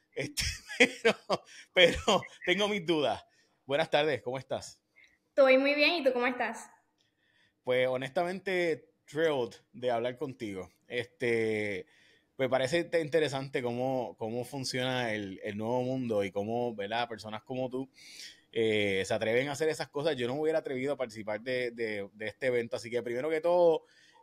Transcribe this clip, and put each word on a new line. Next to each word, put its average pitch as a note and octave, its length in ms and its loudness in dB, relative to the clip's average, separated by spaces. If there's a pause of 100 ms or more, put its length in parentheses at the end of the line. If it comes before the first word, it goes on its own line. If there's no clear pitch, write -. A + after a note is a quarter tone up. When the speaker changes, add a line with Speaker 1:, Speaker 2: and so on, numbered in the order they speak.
Speaker 1:
<laughs> - 120 -20
este, - 280 -4 (360)
pero, - 380 4 (560)
pero F#3 500 6 (240)
tengo F#3 200 2
mis G3 200 -2
dudas. C#3+ 380 0 (420)
Buenas D3 240 0
tardes, D3 320 2
¿cómo B2+ 160 -6
estás? - 420 -8 (480)
Speaker 2:
Estoy C4 300 6
muy C#4 160 2
bien, D4 220 4
¿y C#4+ 80 -2
tú C4 100 6
cómo A#3+ 120 0
estás? A#3+ 440 -4 (920)
Speaker 1:
Pues, B2+ 260 2
honestamente, F3 1000 -2 (140)
thrilled C#3+ 500 0 (180)
de B2 180 -2
hablar A#2+ 260 0
contigo. G2+ 540 -8 (180)
Este, A2 1000 -2 (500)
me C3+ 120 0
parece C3 360 2
te-, E3+ 160 0
interesante C#3 640 0
cómo, B2 560 -2
cómo A#2 260 -4
funciona B2+ 680 -2
el, G2 300 -6
el G#2 140 -6
nuevo A#2 260 -2
mundo B2 420 0
y G2 60 -4
cómo, A2+ 440 -4
¿verdad?, A2 340 -4
personas G#2+ 340 -10
como B2+ 280 -6
tú, C3 180 -6 (640)
eh, G#2 520 2
se A#2 100 -2
atreven A2+ 340 2
a D3 40 -4
hacer D#3 160 -2
esas D3+ 200 -4
cosas. C#3+ 280 -2
Yo A#2+ 100 -2
no B2+ 80 -4
me D3+ 80 -4
hubiera D#3+ 160 2
atrevido C#3+ 360 -4
a - 20 -4
participar G#2+ 440 -6
de, B2 300 -2
de, G#2+ 420 -6
de G#2+ 140 -10
este G#2+ 200 -6
evento. B2 300 0
Así A2 140 -12
que, A#2 120 -2
primero B2 280 -4
que D#3 100 0
todo, E3+ 440 4 (380)